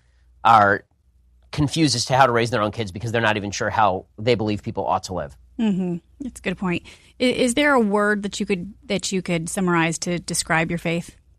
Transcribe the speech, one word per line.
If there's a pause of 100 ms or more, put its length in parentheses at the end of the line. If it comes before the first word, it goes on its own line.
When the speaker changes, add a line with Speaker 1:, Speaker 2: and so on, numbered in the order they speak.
(440)
Speaker 1:
are (680)
confused
as
to
how
to
raise
their
own
kids
because
they're
not
even
sure
how (140)
they
believe
people
ought
to
live. (220)
Speaker 2:
Mm-hmm. (220)
That's
a
good
point. (360)
I-,
is
there
a
word
that
you
could, (120)
that
you
could
summarize
to
describe
your
faith, (240)